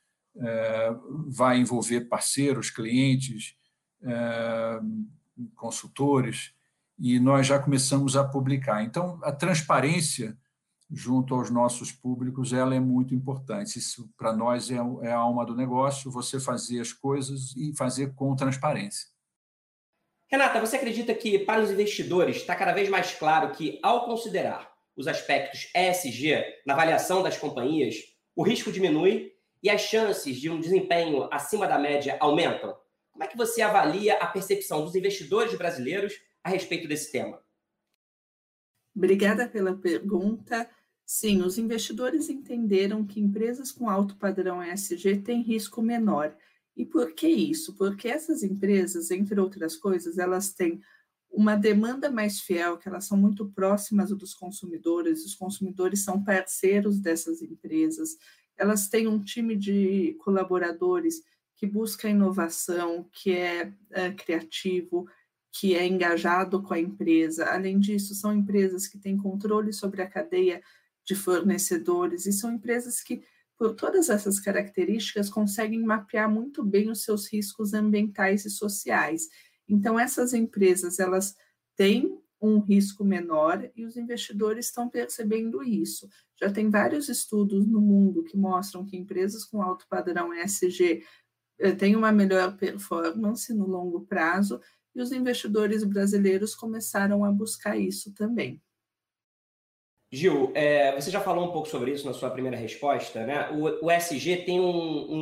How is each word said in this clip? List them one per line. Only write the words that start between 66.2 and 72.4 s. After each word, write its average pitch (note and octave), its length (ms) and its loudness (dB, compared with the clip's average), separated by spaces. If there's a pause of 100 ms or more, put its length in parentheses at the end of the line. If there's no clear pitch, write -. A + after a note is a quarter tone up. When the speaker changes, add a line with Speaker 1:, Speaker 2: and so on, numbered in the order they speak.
Speaker 3:
com - 100 -8
a E3+ 60 0
empresa. E3 680 2
Além F#3+ 320 0
disso, G3+ 380 2
são G#3 180 -2
empresas G3+ 540 2
que - 100 -20
têm G3 200 -4
controle G#3 560 -2
sobre G3 280 -6
a F#3 80 -6
cadeia F#3 540 0 (420)
de F#3+ 100 -2
fornecedores F3 1080 0
e G3+ 60 0
são A#3 220 -2